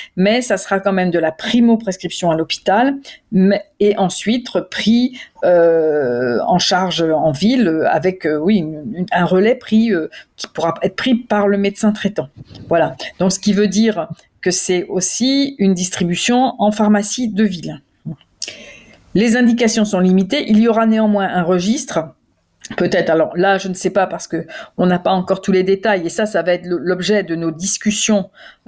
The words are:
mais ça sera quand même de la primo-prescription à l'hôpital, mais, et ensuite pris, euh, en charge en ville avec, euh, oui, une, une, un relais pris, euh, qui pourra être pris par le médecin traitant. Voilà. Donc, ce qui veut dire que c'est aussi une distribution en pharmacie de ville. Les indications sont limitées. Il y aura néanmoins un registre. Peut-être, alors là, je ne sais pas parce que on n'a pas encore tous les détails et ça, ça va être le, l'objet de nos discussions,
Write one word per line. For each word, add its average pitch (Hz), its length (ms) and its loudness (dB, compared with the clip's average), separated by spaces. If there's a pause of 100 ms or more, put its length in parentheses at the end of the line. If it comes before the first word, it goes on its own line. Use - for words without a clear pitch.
(180)
mais 214 260 2
ça 208 140 -2
sera 196 220 -2
quand 196 140 0
même 180 160 2
de 175 80 0
la 160 140 0
primo-prescription 226 960 0
à 160 60 2
l'hôpital, 208 580 0 (380)
mais, 190 320 2 (160)
et 208 180 2
ensuite 202 640 -2 (100)
pris, 247 480 0 (260)
euh, 151 1040 2
en 180 140 2
charge 180 420 -2
en 156 300 0
ville 175 580 0
avec, 180 380 -2
euh, 151 100 0
oui, 190 200 2
une, 151 360 -6
une, 170 180 -4
un 175 140 0
relais 190 300 2
pris, 220 360 0
euh, 165 200 -2 (240)
qui - 100 -12
pourra 165 380 -4
être - 120 -2
pris 254 200 0
par 208 320 0
le 202 100 2
médecin 202 340 0
traitant. 202 380 -4 (380)
Voilà. 165 280 0 (220)
Donc, 185 140 2
ce - 80 -4
qui 202 140 0
veut 208 140 2
dire 190 420 0 (320)
que 185 100 0
c'est 180 320 0
aussi 269 720 -2
une 196 160 2
distribution 180 880 0
en 208 120 2
pharmacie 214 580 0
de 202 140 0
ville. 160 380 -4 (1300)
Les 226 200 4
indications 226 500 2
sont 196 140 -2
limitées. 185 500 2
Il 214 100 6
y 233 80 4
aura 226 180 2
néanmoins 214 420 2
un 180 140 -2
registre. 185 720 -2 (640)
Peut-être, 180 320 0
alors 160 260 2
là, 190 220 2
je 190 100 -6
ne 185 60 -4
sais 180 160 -2
pas 185 160 2
parce - 220 -10
que 165 180 -6 (320)
on 175 80 0
n'a 180 140 2
pas 180 100 -2
encore 190 320 0
tous - 100 -2
les 185 120 4
détails 190 420 0
et 170 40 -4
ça, 214 180 -2
ça 185 160 -2
va 175 100 2
être 175 140 -4
le, 175 100 -2
l'objet 180 460 0
de 165 120 -4
nos 165 140 -2
discussions, 196 800 -2 (380)